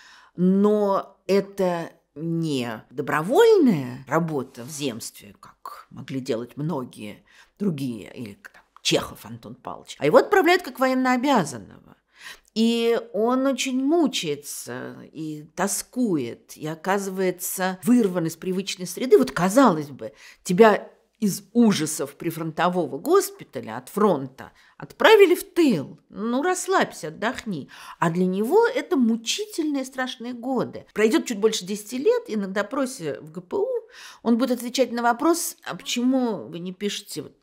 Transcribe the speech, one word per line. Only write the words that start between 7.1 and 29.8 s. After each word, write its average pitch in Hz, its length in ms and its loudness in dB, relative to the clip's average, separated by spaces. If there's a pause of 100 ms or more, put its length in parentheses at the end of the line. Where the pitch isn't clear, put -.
другие, 135 560 -6
или 113 200 -14
там - 280 -20 (200)
Чехов - 440 -2
Антон 117 280 -16
Павлович, - 440 -12
а 131 80 0
его 170 120 6
отправляют 359 440 4
как 254 180 -14
военнообязанного. 254 1160 0 (580)
И 233 440 2 (140)
он 247 340 0
очень 254 380 -2
мучается 143 1120 -4 (160)
и 151 320 -10 (100)
тоскует, 175 1000 -4
и 151 100 -12
оказывается 185 1160 -4
вырван 190 420 4
из 160 100 -6
привычной 185 500 -6
среды. 254 320 4
Вот, 254 120 4
казалось 185 600 4
бы, 110 220 -14 (300)
тебя 202 480 6 (280)
из 196 240 -2 (100)
ужасов 156 640 2
прифронтового 165 800 -2
госпиталя 151 800 -2
от - 140 -12
фронта 151 640 0 (260)
отправили 403 560 6
в - 180 -4
тыл. 170 560 2
Ну, 233 320 -4
расслабься, 359 680 -2
отдохни. 202 600 -8 (300)
А 170 100 2
для 175 160 0
него 226 420 2
это 480 300 -2
мучительные, 277 880 -2